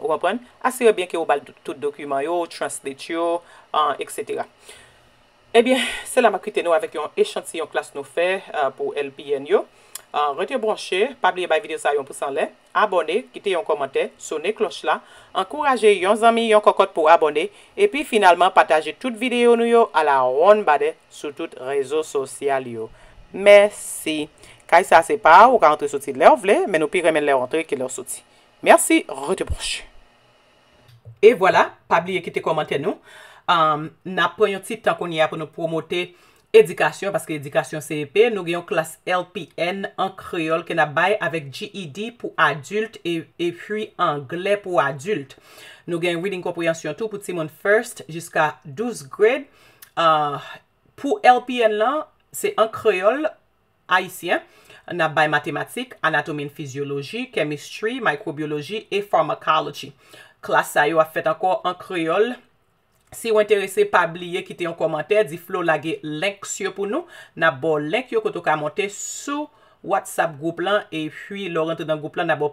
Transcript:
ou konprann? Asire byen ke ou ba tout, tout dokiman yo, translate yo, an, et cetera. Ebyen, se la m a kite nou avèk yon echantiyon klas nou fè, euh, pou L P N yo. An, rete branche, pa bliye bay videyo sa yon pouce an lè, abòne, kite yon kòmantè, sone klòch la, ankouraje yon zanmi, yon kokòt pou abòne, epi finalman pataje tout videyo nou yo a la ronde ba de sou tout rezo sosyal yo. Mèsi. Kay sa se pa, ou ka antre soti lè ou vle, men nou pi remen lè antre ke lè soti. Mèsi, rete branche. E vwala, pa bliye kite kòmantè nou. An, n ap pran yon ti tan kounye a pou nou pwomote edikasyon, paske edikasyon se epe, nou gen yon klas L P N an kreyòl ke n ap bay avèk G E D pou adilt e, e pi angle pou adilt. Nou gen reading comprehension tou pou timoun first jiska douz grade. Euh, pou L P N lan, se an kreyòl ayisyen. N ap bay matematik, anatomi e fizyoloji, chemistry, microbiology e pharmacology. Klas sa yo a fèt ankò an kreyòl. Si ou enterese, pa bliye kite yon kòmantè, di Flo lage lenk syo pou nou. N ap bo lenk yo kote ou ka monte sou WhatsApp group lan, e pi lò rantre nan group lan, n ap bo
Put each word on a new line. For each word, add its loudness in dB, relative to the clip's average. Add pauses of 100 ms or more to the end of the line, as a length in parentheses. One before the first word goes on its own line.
ou -2
konprann? -2 (180)
Asire 2
byen -6
ke -6
ou -4
ba 2
tout, -18
tout -10
dokiman -6
yo, -2 (100)
translate -10
yo, -2 (340)
an, 0
et -10
cetera. -8 (1120)
Ebyen, 4 (240)
se -2
la 6
m -2
a -10
kite -6
nou 2
avèk -4
yon -6
echantiyon -4
klas -6
nou -10
fè, -2 (240)
euh, -2
pou -4
L -4
P -8
N -10
yo. 2 (500)
An, -2
rete -4
branche, -2 (100)
pa 2
bliye -6
bay 2
videyo -8
sa 0
yon -2
pouce -16
an -4
lè, 0 (340)
abòne, 0 (180)
kite -6
yon -2
kòmantè, -2 (100)
sone -4
klòch -6
la, 0 (340)
ankouraje 0
yon 2
zanmi, 4
yon 6
kokòt 4
pou 4
abòne, 4 (260)
epi 0
finalman 6
pataje 2
tout -6
videyo 4
nou 0
yo 6 (100)
a 2
la 4
ronde 6
ba 6
de -2 (180)
sou -12
tout -10
rezo -2
sosyal -4
yo. -10 (480)
Mèsi. 4 (420)
Kay 6
sa 8
se -2
pa, 10
ou 4
ka 6
antre -4
soti -6
lè 8
ou 6
vle, 4 (100)
men 2
nou -2
pi 0
remen 2
lè 4
antre 0
ke -6
lè -4
soti. -12 (400)
Mèsi, 6 (240)
rete -4
branche. -8 (1400)
E 8
vwala, 2 (180)
pa 4
bliye -4
kite -8
kòmantè -2
nou. -6 (480)
An, 2 (160)
n -4
ap -2
pran 2
yon -8
ti -10
tan 0
kounye -2
a -
pou -6
nou -12
pwomote -6 (420)
edikasyon, 2
paske -4
edikasyon -4
se -8
epe, 4
nou -4
gen -4
yon -12
klas -2 (180)
L 0 (100)
P -12 (100)
N -4 (100)
an -2
kreyòl -4
ke -8
n 4
ap -4
bay 2
avèk -6
G -12
E -12
D -10
pou -12
adilt -2
e, -4 (180)
e 0 (100)
pi -8 (100)
angle -2
pou -2
adilt. -2 (560)
Nou -2
gen -2
reading -6
comprehension -4
tou -8
pou -10
timoun -8
first 0
jiska -2 (100)
douz -8
grade. 0 (480)
Euh, 2 (560)
pou -4
L 8
P -4
N 0
lan, -2 (240)
se -4
an 2
kreyòl 0 (720)
ayisyen. -4 (480)
N 0
ap 0
bay 4
matematik, -6
anatomi -4
e -16
fizyoloji, -8
chemistry, -6
microbiology -6 (100)
e -2
pharmacology. -2 (480)
Klas -2
sa 4
yo 4
a -6
fèt -4
ankò 0
an -2
kreyòl. -2 (800)
Si -6
ou 2
enterese, 2
pa 2 (100)
bliye -8
kite -10
yon -6
kòmantè, 0
di -12
Flo -8
lage -2
lenk -6
syo -6
pou -6
nou. -6 (320)
N 0
ap -2
bo 0
lenk -4
yo -2
kote -6
ou -10
ka 0
monte -4
sou -10 (400)
WhatsApp -2
group -6
lan, 0
e -6 (100)
pi -12
lò -2
rantre -6
nan -2
group -10
lan, -2
n 0
ap -4
bo -2